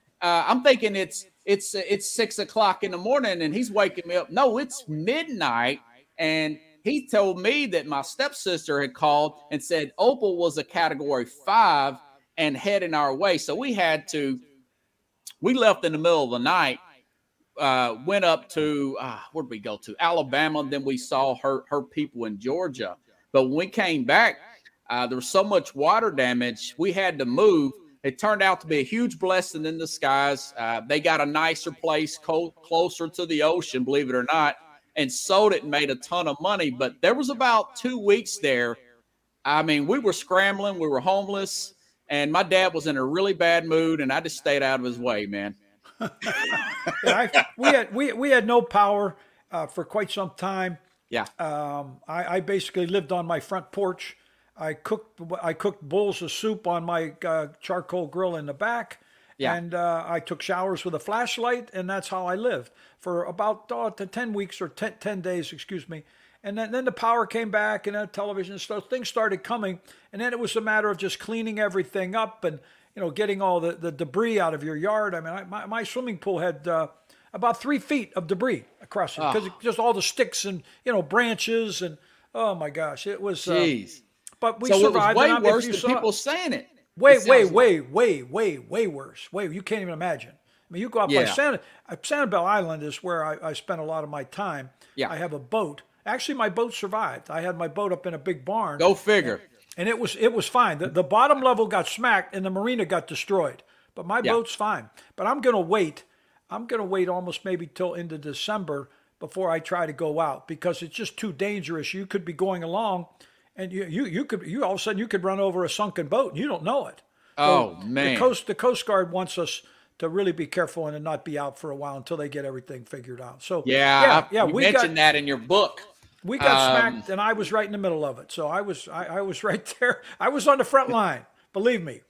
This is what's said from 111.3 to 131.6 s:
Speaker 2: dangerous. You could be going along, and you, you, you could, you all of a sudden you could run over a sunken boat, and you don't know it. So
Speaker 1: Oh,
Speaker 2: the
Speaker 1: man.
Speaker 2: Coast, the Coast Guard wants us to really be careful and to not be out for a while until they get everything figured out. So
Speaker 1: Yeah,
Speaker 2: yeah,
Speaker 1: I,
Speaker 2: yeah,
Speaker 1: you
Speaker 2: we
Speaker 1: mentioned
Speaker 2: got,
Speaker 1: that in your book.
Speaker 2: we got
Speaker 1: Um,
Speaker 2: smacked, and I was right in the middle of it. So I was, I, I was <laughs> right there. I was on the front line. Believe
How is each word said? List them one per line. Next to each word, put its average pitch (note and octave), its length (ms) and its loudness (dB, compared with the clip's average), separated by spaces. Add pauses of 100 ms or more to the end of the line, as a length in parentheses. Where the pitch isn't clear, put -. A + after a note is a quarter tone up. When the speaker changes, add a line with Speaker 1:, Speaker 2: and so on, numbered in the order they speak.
Speaker 2:
dangerous. E3 640 -6
You F#3+ 100 -8
could F#3+ 200 -6
be E3+ 80 -8
going F#3 280 -2
along, F3+ 460 -4 (480)
and F#3 160 -10
you, F#3+ 140 -6
you, F3+ 200 -2
you G3 200 -4
could, G3+ 200 -6
you F#3+ 180 -4
all F#3+ 100 0
of F#3+ 60 -4
a - 40 -8
sudden G#3+ 160 -2
you A#3 80 -4
could F#3 160 -2
run F#3+ 160 0
over F#3 240 0
a E3 60 -2
sunken F3+ 380 -4
boat, A3 260 0
and C#3 60 -8
you C4 80 -2
don't E3+ 160 -4
know B3 240 0
it. - 140 -18 (360)
So D3 60 2
Speaker 1:
Oh, B2+ 360 4
Speaker 2:
the F#2+ 80 -10
Speaker 1:
man. C3+ 320 0
Speaker 2:
Coast, B3+ 260 2
the G#3 100 -4
Coast B3 300 0
Guard F#3+ 260 2
wants F#3 280 -4
us - 220 -6 (380)
to E3 100 -4
really F#3 240 0
be D#3+ 120 -6
careful E3 400 -2
and D3+ 100 -6
to D3+ 40 -10
not D3+ 260 -6
be D3 140 -6
out C#3+ 180 -6
for D#3 140 -10
a C#3 40 -8
while C#3 220 -8
until D3 200 -6
they D3 120 -6
get C#3 160 -8
everything C3 380 -12
figured B2+ 380 -14
out. B2+ 200 -18
So E3+ 240 -4
Speaker 1:
Yeah, C#3 360 6
Speaker 2:
yeah, C#3 180 10
Speaker 1:
I, - 120 0
Speaker 2:
yeah, G#3+ 140 4
Speaker 1:
you D3+ 80 0
Speaker 2:
we A#3 100 2
Speaker 1:
mentioned G3 340 4
Speaker 2:
got, D3+ 160 8
Speaker 1:
that - 20 0
in D3 100 0
your C#3+ 120 0
book. E3 440 2 (420)
Speaker 2:
we A#3 140 -4
got C#3+ 100 2 (380)
Speaker 1:
Um, A3+ 80 0
Speaker 2:
smacked, A2+ 160 -10
and F#3+ 100 -2
I A3 140 0
was G#3 180 -4
right G#3+ 140 2
in G3+ 60 -10
the G#3 80 -6
middle E3 260 -2
of B2+ 140 -6
it. - 120 -20
So D#3 160 -4
I F3+ 140 -2
was, G3 260 -8
I, E3 180 -10
I F3 160 -6
was G3 220 -6
<laughs> G#3+ 60 0
right - 160 -2 (140)
there. B3 240 0 (160)
I A#3+ 100 0
was C#4 180 0
on C#4 120 6
the B3 40 2
front C4 260 4
line. F#3+ 360 0 (280)
Believe G#3+ 300 2